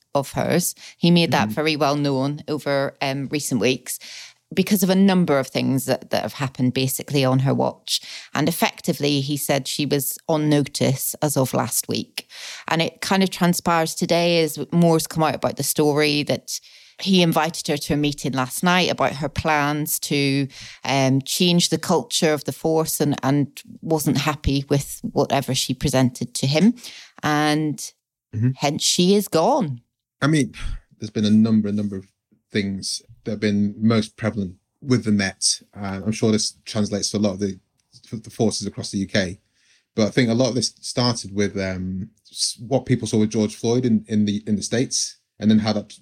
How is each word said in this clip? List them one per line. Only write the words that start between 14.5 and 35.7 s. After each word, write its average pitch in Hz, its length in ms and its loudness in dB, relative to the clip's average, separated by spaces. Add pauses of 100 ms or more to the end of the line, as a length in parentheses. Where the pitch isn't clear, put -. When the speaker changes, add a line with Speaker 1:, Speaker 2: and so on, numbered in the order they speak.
Speaker 1:
more's 165 360 4
come 160 160 -2
out 139 100 2
about 123 240 -2
the 139 60 -4
story 147 600 2
that - 360 -4 (420)
he 185 220 4
invited 165 440 0
her 151 100 0
to 143 180 -4
a - 20 0
meeting 147 360 -2
last 127 280 -2
night 180 300 2
about 135 240 0
her 147 140 -4
plans 147 720 -2
to, 139 460 0 (360)
um, 135 400 2
change 175 460 2
the 156 100 0
culture 156 520 0
of 147 120 -2
the 180 100 -6
force 160 480 -2
and, 147 220 2
and 139 400 0 (180)
wasn't 156 380 0
happy 139 500 0
with 143 320 -2
whatever 131 540 0
she - 180 -2
presented 127 600 0
to - 100 -2
him. 160 300 4 (480)
And 151 680 0 (440)
Speaker 2:
Mm-hmm. 120 200 2
Speaker 1:
hence 147 280 -2
she 180 320 4
is 208 120 0
gone. 165 540 0 (380)
Speaker 2:
I 139 60 0
mean, 147 280 2 (460)
there's 107 120 -12
been 107 140 0
a 104 40 2
number, 110 400 4
a - 20 -2
number 104 240 -4
of 95 120 -12 (420)
things 98 520 -4 (240)
that 117 60 -4
have 107 80 -6
been 104 380 0
most 110 400 2
prevalent 98 380 -4 (260)
with 127 240 0
the 107 60 0
Met. 98 500 0 (160)